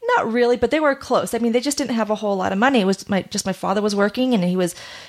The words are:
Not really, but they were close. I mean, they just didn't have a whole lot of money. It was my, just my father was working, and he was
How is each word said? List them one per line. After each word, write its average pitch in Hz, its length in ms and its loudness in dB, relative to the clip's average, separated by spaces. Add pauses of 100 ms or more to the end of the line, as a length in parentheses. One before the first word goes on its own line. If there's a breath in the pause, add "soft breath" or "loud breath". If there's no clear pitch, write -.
(160)
Not 226 160 0
really, 240 260 4
but 240 140 0
they 302 80 2
were 285 160 2
close. 233 400 -2
I - 40 -4
mean, 233 120 0
they 240 80 2
just 285 180 -2
didn't 254 180 -2
have 214 140 -2
a 214 60 0
whole 202 200 -2
lot 185 160 -2
of 190 60 -2
money. 247 240 4
It 185 40 2
was 190 220 0
my, 190 160 0
just - 220 -8
my 190 80 -2
father 196 260 -2
was 208 160 -2
working, 226 380 0
and 190 100 2
he 180 140 0
was 180 160 0 (360 loud breath)